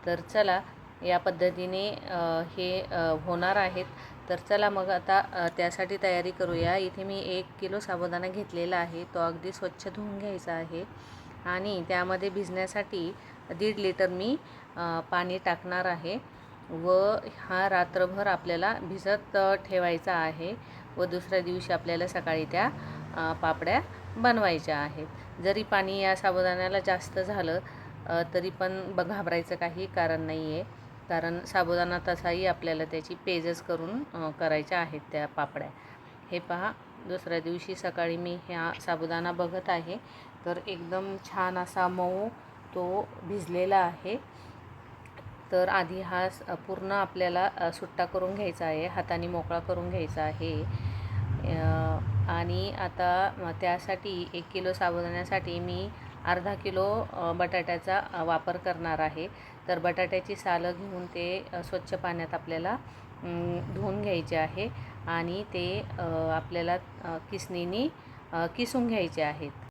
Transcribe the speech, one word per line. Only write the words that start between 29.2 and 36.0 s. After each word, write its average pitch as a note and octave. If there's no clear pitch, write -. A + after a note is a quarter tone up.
काही F3
कारण E3
नाही D#3+
आहे, E3+
कारण E3+
साबुदाणा F3
तसाही F3
आपल्याला E3
त्याची D#3+
पेजच E3+
करून, F3+
अ, E3
करायच्या D#3
आहेत D#3
त्या D3
पापड्या. D3